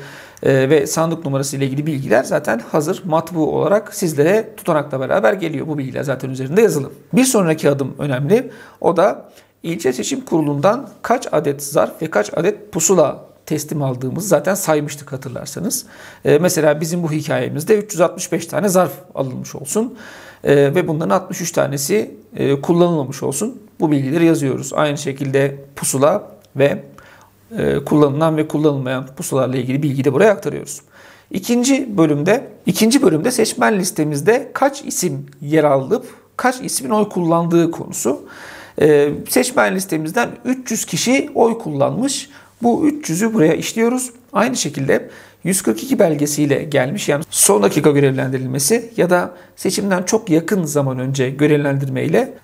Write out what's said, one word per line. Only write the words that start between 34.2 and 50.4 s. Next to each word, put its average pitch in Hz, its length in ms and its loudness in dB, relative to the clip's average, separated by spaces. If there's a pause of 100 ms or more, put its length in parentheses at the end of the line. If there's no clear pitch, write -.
kaç 285 320 0
isim 143 400 -4 (160)
yer 147 220 2
alıp 139 420 2 (320)
kaç 254 240 -2
ismin 233 280 -6
oy 214 200 0
kullandığı 170 600 2
konusu. - 540 -6 (560)
Ee, 147 280 6 (200)
seçmen 240 460 2
listemizden 170 540 -2 (160)
üç 254 260 -4
yüz 220 140 -4
kişi 254 500 0
oy 233 220 2
kullanmış. 151 720 -2 (340)
Bu 240 240 2
üç - 220 -2
yüzü 208 240 0
buraya 170 200 4
işliyoruz. 233 560 -2 (240)
Aynı 233 220 0
şekilde - 540 -2 (340)
yüz 185 180 -2
kırk 220 220 -2
iki 233 160 0
belgesiyle 147 640 2
gelmiş, 143 460 -2
yani 147 200 0
son 202 340 2
dakika 151 280 4
görevlendirilmesi 135 1080 0
ya 175 120 2
da 180 220 2 (240)
seçimden 190 480 -2
çok 220 260 0
yakın 165 340 2